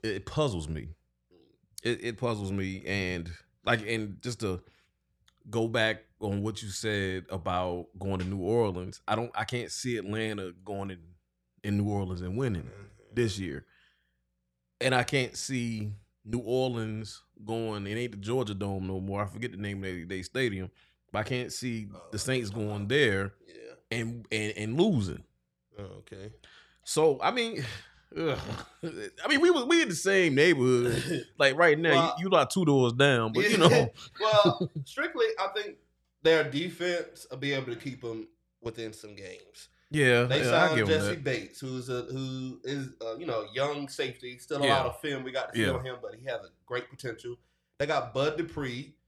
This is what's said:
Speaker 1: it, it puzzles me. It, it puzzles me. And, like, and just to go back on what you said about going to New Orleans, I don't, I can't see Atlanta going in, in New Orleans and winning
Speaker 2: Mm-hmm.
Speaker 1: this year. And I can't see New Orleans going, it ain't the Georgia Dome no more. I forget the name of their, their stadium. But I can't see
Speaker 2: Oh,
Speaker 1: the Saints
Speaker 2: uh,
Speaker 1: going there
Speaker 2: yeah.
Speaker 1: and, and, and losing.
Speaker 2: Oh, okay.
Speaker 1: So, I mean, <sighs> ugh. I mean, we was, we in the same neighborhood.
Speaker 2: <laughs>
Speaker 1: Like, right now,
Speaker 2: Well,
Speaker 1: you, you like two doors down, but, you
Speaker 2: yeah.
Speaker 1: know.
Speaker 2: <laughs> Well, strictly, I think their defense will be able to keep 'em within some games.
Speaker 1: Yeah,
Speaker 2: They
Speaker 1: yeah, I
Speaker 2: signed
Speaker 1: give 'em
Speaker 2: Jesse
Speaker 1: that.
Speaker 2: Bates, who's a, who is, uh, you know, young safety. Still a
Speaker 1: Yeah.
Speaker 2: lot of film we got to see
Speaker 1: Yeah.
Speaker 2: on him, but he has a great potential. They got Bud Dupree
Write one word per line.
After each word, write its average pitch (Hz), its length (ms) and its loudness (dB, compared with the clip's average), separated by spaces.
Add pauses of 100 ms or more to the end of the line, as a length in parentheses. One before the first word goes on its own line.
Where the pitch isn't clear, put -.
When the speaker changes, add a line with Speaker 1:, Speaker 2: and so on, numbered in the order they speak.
Speaker 1:
it, 113 60 -4
it 101 160 -4
puzzles 98 420 -2
me. 78 220 -8 (920)
It, 117 200 -2
it 113 140 -6
puzzles 104 340 -2
me. 95 340 -4
And, 90 440 -4 (360)
like, 113 220 0
and 110 340 -4
just 123 200 -8
to 95 200 -4 (880)
go 117 180 0
back 110 360 0 (160)
on 101 220 -2
what 104 200 -4
you 107 80 -10
said 95 600 -2
about 90 580 -2 (100)
going 95 220 -2
to 90 60 -2
New 98 160 -4
Orleans, 98 680 -2
I 107 80 2
don't, 120 200 -4
I 107 100 -2
can't 120 260 -6
see 120 260 -4
Atlanta 104 560 -6 (120)
going 98 260 -8
in, 90 80 -14 (640)
in 104 140 0
New 101 120 2
Orleans 92 320 -2
and 90 160 -4
winning 110 260 -2
Speaker 2:
Mm-hmm. 101 200 -16 (300)
Speaker 1:
this 110 260 0
year. 71 260 -8 (1160)
And 131 140 4
I 123 80 4
can't 127 320 0
see 113 560 -4 (340)
New 117 140 -4
Orleans 113 840 -2 (240)
going, 110 420 -4
it 107 100 -4
ain't 120 140 -4
the 107 60 -12
Georgia 107 360 -2
Dome 98 340 -4
no 95 120 -4
more. 98 240 -2
I 101 40 -2
forget 107 240 -8
the 92 60 -14
name 101 200 -6
of 98 60 -8
their, 90 220 -6
their 92 180 -8
stadium. 98 460 -2 (420)
But 101 80 0
I 110 40 0
can't 123 280 -4
see 113 420 -6
Speaker 2:
Oh, 87 80 -18 (100)
Speaker 1:
the 107 80 -4
Saints 123 320 -2
Speaker 2:
uh, - 40 -10
Speaker 1:
going 104 320 -4
there 104 460 2 (140)
Speaker 2:
yeah. 117 500 -10
Speaker 1:
and, 117 340 -6
and, 107 240 -2
and 107 240 -2
losing. 131 440 2 (540)
Speaker 2:
Oh, 101 60 -12 (160)
okay. 98 320 -16 (540)
Speaker 1:
So, 156 360 2
I 165 100 2
mean, 226 340 -4 (240)
<sighs> - 280 -16
ugh. 156 220 -2 (440)
I 156 440 -10
mean, 285 140 4
we 349 80 8
was, 285 160 4
we 330 160 6
in 262 80 2
the 170 60 -2
same 185 400 4
neighborhood. 131 960 4
Speaker 2:
<laughs> - 60 -20
Speaker 1:
Like, 139 200 6
right 160 220 8
now, 165 120 4
Speaker 2:
Well, 156 280 6
Speaker 1:
you, 180 60 -4
you 190 40 0
like 170 200 6
two 190 160 2
doors 131 280 6
down, 123 400 4
but, 185 160 2
you 214 80 4
Speaker 2:
yeah. 165 100 10
Speaker 1:
know. - 220 8 (160)
Speaker 2:
<laughs> - 160 -18
Well, 208 480 6 (160)
strictly, 277 400 -2 (140)
I 196 160 -2
think 208 220 -6 (440)
their 156 280 6
defense 175 840 -4
will 131 60 -10
be 139 160 -4
able 123 200 -4
to - 60 -6
keep 123 240 -10
'em 113 240 -8 (340)
within 113 320 -8
some 104 220 -18
games. 95 540 -18 (220)
Speaker 1:
Yeah, 127 340 6
Speaker 2:
They 135 180 2
Speaker 1:
yeah, 127 60 2
I 165 180 6
Speaker 2:
signed 160 100 2
Speaker 1:
give 107 120 4
'em - 100 6
Speaker 2:
Jesse 101 160 0
Speaker 1:
that. 143 80 -12
Speaker 2:
Bates, 127 380 -4
who's 127 280 -8
a, 123 140 -2
who 131 600 -8
is, 135 260 -6 (140)
uh, 113 140 -6
you - 80 -10
know, 110 300 -4
young 143 320 -2
safety. - 500 -8
Still 147 240 -4
a 185 60 4
Speaker 1:
Yeah. - 100 6
Speaker 2:
lot 160 80 0
of - 160 -6
film 139 220 -4
we 131 80 -8
got 131 200 -4
to - 40 -10
see 113 100 2
Speaker 1:
Yeah. 90 60 2
Speaker 2:
on 101 120 -2
him, 127 160 -8
but 113 140 -12
he 120 120 -18
has 120 160 -6
a - 80 -20 (180)
great 123 240 -6
potential. 120 460 -10 (420)
They 143 80 0
got 127 260 -2
Bud 151 240 2
Dupree 143 560 -6 (140)